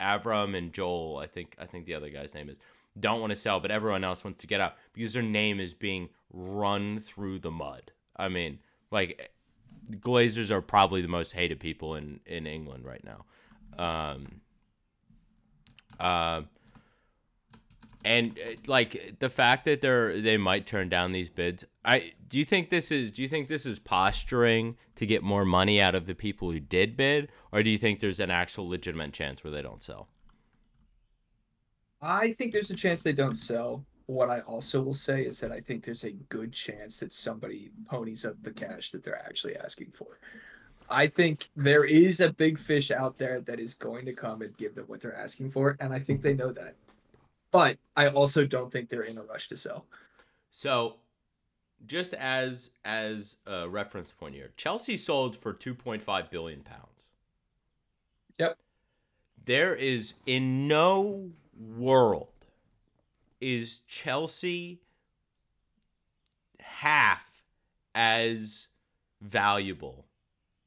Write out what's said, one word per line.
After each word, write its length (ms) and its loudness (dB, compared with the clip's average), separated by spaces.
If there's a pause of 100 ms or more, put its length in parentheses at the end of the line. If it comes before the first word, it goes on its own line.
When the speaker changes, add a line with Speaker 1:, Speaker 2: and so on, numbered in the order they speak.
Speaker 1:
Avram 560 0
and 180 -6
Joel, 480 -4
I 40 -12
think, 320 -14
I 60 -16
think 220 -16
the 80 -8
other 160 -10
guy's 240 -14
name 160 -14
is, 60 -18 (420)
don't 240 0
wanna 140 -2
sell, 240 0
but 100 -4
everyone 340 0
else 200 -4
wants 180 -12
to 40 -18
get 140 0
out 140 0 (180)
because 220 -6
their 80 0
name 380 2
is 120 -6
being 380 -6 (200)
run 680 -2
through 400 -10
the 120 -8
mud. 420 -12 (240)
I 120 -4
mean, 300 -4 (320)
like, 400 -4 (600)
Glazers 600 2
are 100 2
probably 400 4
the 80 0
most 240 -2
hated 260 -2
people 360 -8
in, 320 -12
in 200 -8
England 380 -12
right 180 -16
now. 220 -18 (540)
Um, 640 -6 (1600)
uh, 440 0 (1600)
and, 340 2
uh, 160 -10 (120)
like, 540 0
the 100 0
fact 360 4
that 140 2
they're, 400 2
they 160 4
might 300 2
turn 220 -2
down 240 2
these 180 -4
bids, 340 -4 (200)
I, 280 2 (160)
do 100 -2
you 60 4
think 260 0
this 200 0
is, 220 0
do 100 -8
you 60 -4
think 200 -4
this 160 -6
is 140 -6
posturing 1000 2 (200)
to 100 -4
get 160 2
more 220 2
money 360 6
out 140 6
of 120 -2
the 80 -6
people 360 -6
who 100 -4
did 360 2
bid, 320 2 (240)
or 100 4
do 80 4
you 80 2
think 220 0
there's 200 0
an 100 0
actual 380 0
legitimate 440 -6
chance 320 -8
where 80 -10
they 100 -6
don't 200 -14
sell? 260 -16 (1900)
Speaker 2:
I 320 2
think 200 -4
there's 180 -2
a 60 -8
chance 260 0
they 100 2
don't 240 2
sell. 480 -4 (220)
What 220 2
I 120 -2
also 420 -4
will 120 -2
say 300 -2
is 160 -6
that 120 -6
I 80 -10
think 240 -8
there's 200 -8
a 60 -8
good 420 -10
chance 480 -10
that 120 -10
somebody 580 -10 (180)
ponies 380 -6
up 160 -8
the 80 -12
cash 400 -10
that 140 -12
they're 200 -10
actually 320 -8
asking 380 -12
for. 240 -18 (720)
I 160 4
think 500 2
there 280 6
is 360 8
a 120 6
big 260 2
fish 320 0
out 260 -2
there 260 -2
that 180 -8
is 140 -10
going 320 -10
to 60 -6
come 300 -8
and 140 -12
give 180 -8
them 140 -12
what 120 -14
they're 160 -10
asking 360 -8
for, 280 4
and 120 -4
I 80 -4
think 220 -2
they 120 4
know 180 -2
that. 220 -14 (800)
But 260 6 (180)
I 120 8
also 380 6
don't 260 -2
think 160 -4
they're 140 -4
in 160 -10
a 40 -12
rush 260 -12
to 80 -10
sell. 300 -10 (640)
Speaker 1:
So, 460 -2 (880)
just 280 -6
as, 560 -4 (140)
as 520 -6 (100)
a 220 -6
reference 440 -8
point 220 -16
here, 220 -18
Chelsea 400 -4
sold 400 0
for 160 -8
two 220 -10
point 280 -8
five 280 -4
billion 320 -10
pounds. 500 -20 (1300)
Speaker 2:
Yep. 200 0 (840)
Speaker 1:
There 300 4
is, 400 -2 (120)
in 400 2
no 640 4 (280)
world 720 6 (1120)
is 400 -2
Chelsea 1000 -6 (1800)
half 840 2 (500)
as 760 0 (520)
valuable 840 -2 (600)